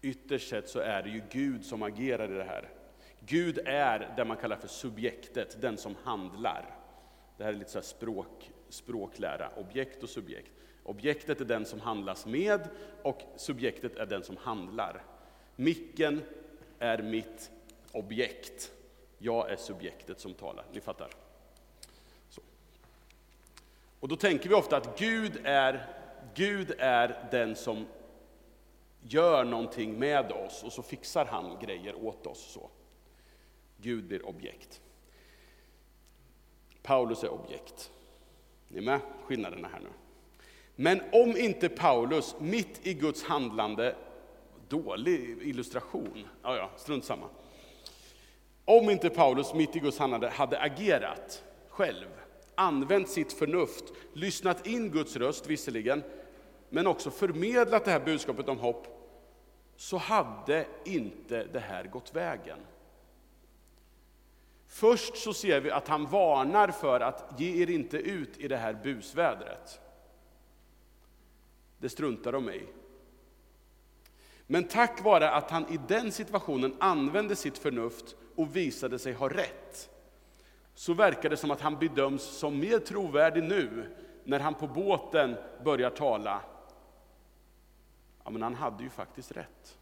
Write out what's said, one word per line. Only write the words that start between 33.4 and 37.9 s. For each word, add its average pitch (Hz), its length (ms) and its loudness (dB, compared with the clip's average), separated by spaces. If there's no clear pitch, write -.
Gud 110 280 -4
blir 90 220 -8
objekt. - 540 -16
Paulus 120 400 2
är - 80 -2
objekt. - 580 -14